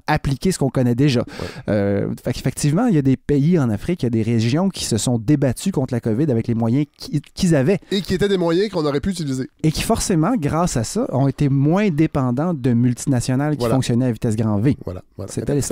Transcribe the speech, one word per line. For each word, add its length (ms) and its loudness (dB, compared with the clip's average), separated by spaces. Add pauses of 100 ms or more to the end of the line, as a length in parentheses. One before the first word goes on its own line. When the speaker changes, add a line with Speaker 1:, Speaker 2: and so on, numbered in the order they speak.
Speaker 1:
appliquer 440 0
ce 80 -6
qu'on 100 0
connaît 260 0
déjà. 260 2
Speaker 2:
Ouais. 260 -8 (220)
Speaker 1:
Euh, 520 0
fait 120 -4
qu'effectivement, 540 0
il 80 2
y 20 4
a 40 4
des 140 2
pays 420 2
en 120 2
Afrique, 340 -4
il 40 0
y 0 -
a 20 -2
des 140 0
régions 440 2
qui 160 -6
se 140 -2
sont 200 0
débattues 540 0
contre 220 -2
la 80 -2
covid 280 0
avec 200 0
les 60 0
moyens 300 0 (120)
qui, 240 -6 (120)
qu'ils 220 2
avaient. 240 2 (120)
Speaker 2:
Et 100 -2
qui 120 -4
étaient 140 0
des 100 0
moyens 320 0
qu'on 160 -2
aurait 140 0
pu 120 -2
utiliser. 380 -4 (140)
Speaker 1:
Et 80 4
qui, 120 -4
forcément, 540 0
grâce 380 0
à 80 0
ça, 220 -4 (100)
ont 140 2
été 180 0
moins 420 2
dépendants 640 0
de 200 0
multinationales 800 0
qui 60 -2
Speaker 2:
Voilà. 160 0
Speaker 1:
fonctionnaient 320 0
à 40 2
vitesse 240 -2
grand 240 0
V. 240 2
Speaker 2:
Voilà, 180 -8 (140)
voilà. 160 -10
Speaker 1:
C'était, 120 -6
Speaker 2:
Intéressant. 280 -2